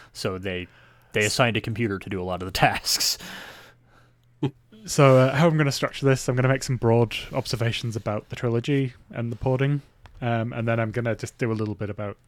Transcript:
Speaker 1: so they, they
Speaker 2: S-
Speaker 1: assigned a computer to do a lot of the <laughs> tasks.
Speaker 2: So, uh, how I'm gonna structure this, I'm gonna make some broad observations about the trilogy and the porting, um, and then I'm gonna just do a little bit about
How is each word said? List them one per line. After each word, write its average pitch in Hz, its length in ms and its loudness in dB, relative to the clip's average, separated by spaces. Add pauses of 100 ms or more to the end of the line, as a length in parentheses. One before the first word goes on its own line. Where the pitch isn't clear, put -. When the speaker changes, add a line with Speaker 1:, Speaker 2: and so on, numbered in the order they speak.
(120)
Speaker 1:
so 95 260 -4
they, 90 300 -6 (440)
they 110 120 0
Speaker 2:
S- - 80 0
Speaker 1:
assigned 131 240 2
a - 40 0
computer 110 380 -2
to 95 120 -12
do 95 100 -4
a 90 40 -6
lot 90 180 -4
of 90 40 -6
the 92 60 -8
<laughs> - 140 2
tasks. - 520 -2 (1700)
Speaker 2:
So, 135 320 8
uh, 131 160 6
how 151 140 4
I'm 156 100 2
gonna 143 140 2
structure - 340 -2
this, 135 220 2
I'm 127 80 0
gonna 127 120 2
make 135 140 2
some 131 140 -2
broad 117 380 4 (180)
observations 117 640 -4
about 107 340 -6
the - 60 -10
trilogy 123 580 0 (160)
and 117 200 -6
the 117 60 -8
porting, 135 460 0 (400)
um, 117 300 -2
and 113 140 -4
then 117 140 0
I'm 110 120 -2
gonna 117 240 -2
just - 200 -12
do 120 140 -2
a 113 40 0
little 107 200 -4
bit 101 160 -8
about 101 260 -10 (120)